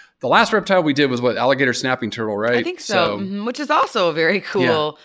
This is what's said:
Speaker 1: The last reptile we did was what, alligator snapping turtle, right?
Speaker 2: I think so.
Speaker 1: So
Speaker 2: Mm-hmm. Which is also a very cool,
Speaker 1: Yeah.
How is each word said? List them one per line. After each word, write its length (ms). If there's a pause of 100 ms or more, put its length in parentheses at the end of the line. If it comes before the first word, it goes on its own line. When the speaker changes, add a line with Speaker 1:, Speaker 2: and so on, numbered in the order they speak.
(200)
Speaker 1:
The 80
last 240
reptile 300
we 120
did 180
was 100
what, 160
alligator 360
snapping 360
turtle, 260
right? 200
Speaker 2:
I 80
think 160
so. 140
Speaker 1:
So 260
Speaker 2:
Mm-hmm. 260
Which 140
is 100
also 400
a 40
very 280
cool, 220
Speaker 1:
Yeah. 280 (140)